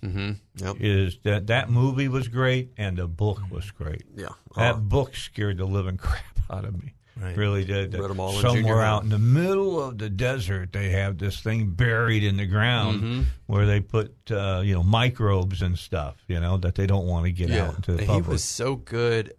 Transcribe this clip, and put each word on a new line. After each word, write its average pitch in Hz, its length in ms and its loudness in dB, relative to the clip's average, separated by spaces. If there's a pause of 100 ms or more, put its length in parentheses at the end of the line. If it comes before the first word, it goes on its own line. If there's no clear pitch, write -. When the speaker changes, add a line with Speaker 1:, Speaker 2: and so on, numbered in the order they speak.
Speaker 1:
Mm-hmm. 98 280 -4 (320)
Yep. 95 160 -4
Speaker 2:
is 98 440 2
that, 104 240 0
that 117 240 0
movie 131 360 2
was 131 200 -2
great 127 500 0
and 95 220 -4
the 87 80 -4
book 101 420 -2
was 98 220 -10
great. 78 320 -8 (120)
Speaker 1:
Yeah. 95 120 -12 (280)
Speaker 2:
That 117 200 2
Speaker 1:
Uh-huh. 110 60 -6
Speaker 2:
book 131 340 0
scared 101 420 -4
the 95 80 -4
living 95 320 -2
<laughs> - 100 -6
crap - 300 -4 (140)
out 98 140 -8
of 101 140 -6
me. - 140 -14 (260)
Speaker 3:
Right. 92 160 -6
Speaker 2:
Really 101 300 0
did. 98 300 -2
Speaker 1:
Read 98 160 -4
'em 95 80 -6
all 95 160 -4
in 104 60 -2
Speaker 2:
Somewhere 120 200 4
Speaker 1:
junior 110 140 4
high. 110 140 4
Speaker 2:
out 104 140 2
in 110 60 -2
the 107 80 2
middle 170 680 4
of 127 140 -8
the 107 140 -6
desert, 98 600 -2
they 98 200 -2
have 98 260 0
this 95 240 -4
thing 110 300 0
buried 113 520 2
in 98 140 2
the 101 80 -2
ground 107 560 2
Speaker 1:
Mm-hmm. 120 200 -2 (260)
Speaker 2:
where 101 180 4
they 104 140 4
put, 107 340 -2 (160)
uh, 98 340 0
you 98 120 2
know, 87 80 2
microbes 101 800 2
and 90 140 0
stuff, - 380 -6 (120)
you 90 120 -2
know, 87 180 0
that 90 180 0
they 98 100 0
don't 95 220 2
wanna 87 240 2
get 87 180 0
Speaker 1:
Yeah. 98 200 2
Speaker 2:
out 80 80 -4
into - 160 -2
the 82 60 0
Speaker 1:
And 98 80 0
Speaker 2:
public. 98 180 2
Speaker 1:
he 80 80 -2
was 76 100 0
so 131 320 -4
good 117 640 -2